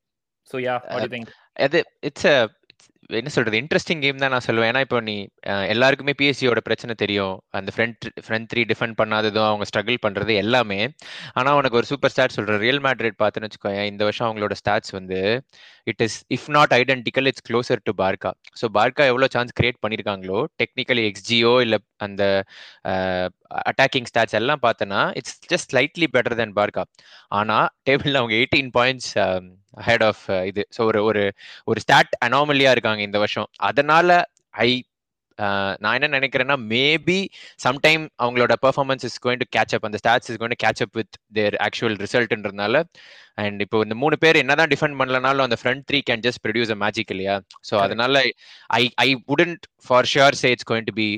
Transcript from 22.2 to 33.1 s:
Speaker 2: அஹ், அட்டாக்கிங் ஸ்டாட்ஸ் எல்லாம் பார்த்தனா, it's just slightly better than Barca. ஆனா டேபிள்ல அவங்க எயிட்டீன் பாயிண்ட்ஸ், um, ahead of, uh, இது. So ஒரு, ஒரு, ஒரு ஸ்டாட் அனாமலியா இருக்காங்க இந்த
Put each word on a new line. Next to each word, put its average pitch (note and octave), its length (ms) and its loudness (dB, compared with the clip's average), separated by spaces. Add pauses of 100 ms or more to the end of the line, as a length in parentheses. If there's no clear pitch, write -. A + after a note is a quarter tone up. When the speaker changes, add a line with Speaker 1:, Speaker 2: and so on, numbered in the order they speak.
Speaker 2:
அஹ், F#2 460 -2 (360)
அட்டாக்கிங் B2+ 440 0
ஸ்டாட்ஸ் A2+ 240 0
எல்லாம் B2+ 300 -2
பார்த்தனா, G#2+ 380 -2 (120)
it's - 220 -10 (140)
just F3 200 -2
slightly D3+ 420 0
better A#2+ 220 0
than A2 200 -4
Barca. G2+ 320 -2 (420)
ஆனா G#2+ 400 2 (180)
டேபிள்ல C#3 300 2
அவங்க A#2 200 0
எயிட்டீன் C3 380 0
பாயிண்ட்ஸ், B2 440 0
um, F#2 280 0 (320)
ahead A2+ 240 2
of, G#2+ 160 4 (100)
uh, F#2+ 160 0
இது. G2 260 -4
So - 160 -2
ஒரு, A2 180 2
ஒரு, G#2 200 2 (420)
ஒரு A2 140 -2
ஸ்டாட் D3 340 4 (120)
அனாமலியா C3+ 460 4
இருக்காங்க A2 300 2
இந்த G2+ 160 -4